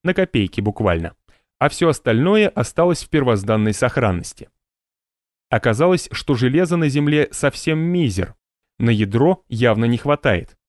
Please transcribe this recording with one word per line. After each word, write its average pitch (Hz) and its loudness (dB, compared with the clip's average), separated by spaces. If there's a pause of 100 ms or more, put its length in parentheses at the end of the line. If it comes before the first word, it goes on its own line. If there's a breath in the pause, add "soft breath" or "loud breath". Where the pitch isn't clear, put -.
на 180 0
копейки 110 -2
буквально, 92 -2 (440)
а 143 2
всё 165 0
остальное 175 2
осталось - -2
в - -18
первозданной 107 0
сохранности. 110 -2 (1000)
Оказалось, 127 0
что - -4
железа 147 0
на 160 0
Земле 147 0
совсем 156 -2
мизер, 156 -2 (440)
на 117 0
ядро 117 2
явно 113 2
не 117 0
хватает. 139 -2 (120)